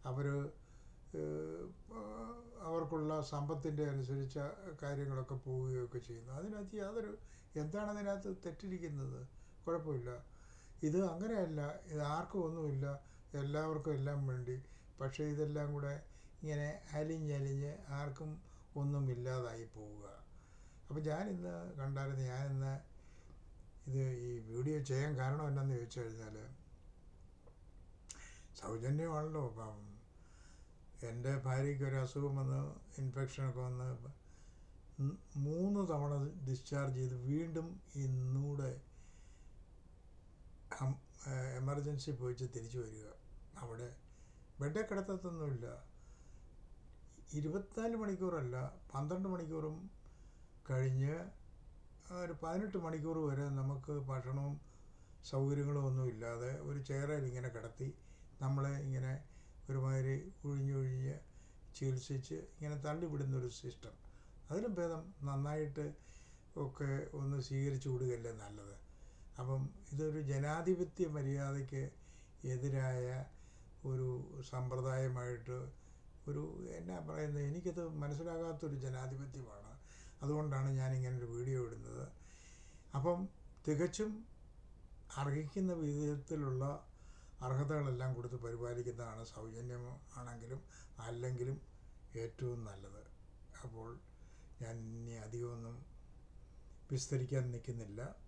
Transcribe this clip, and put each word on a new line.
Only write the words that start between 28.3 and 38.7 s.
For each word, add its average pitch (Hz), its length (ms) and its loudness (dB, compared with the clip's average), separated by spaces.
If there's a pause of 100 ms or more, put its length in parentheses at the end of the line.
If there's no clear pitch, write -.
സൗജന്യമാണല്ലോ. 151 920 2
അപ്പം 107 300 -4 (1300)
എൻ്റെ 123 300 2
ഭാര്യയ്ക്ക് 135 460 4
ഒരു 135 120 4
അസുഖം 139 400 2
വന്ന്, 135 260 4 (400)
ഇൻഫെക്ഷനൊക്കെ 131 580 2
വന്ന്, 127 300 0 (1080)
ഉം, 139 140 6 (220)
മൂന്ന് 175 540 6
തവണ 143 240 6 (340)
ഡിസ്ചാർജ് 131 520 2
ചെയ്ത് 127 160 2 (100)
വീണ്ടും 165 420 4 (280)
ഇന്നൂടെ 135 760 4 (2000)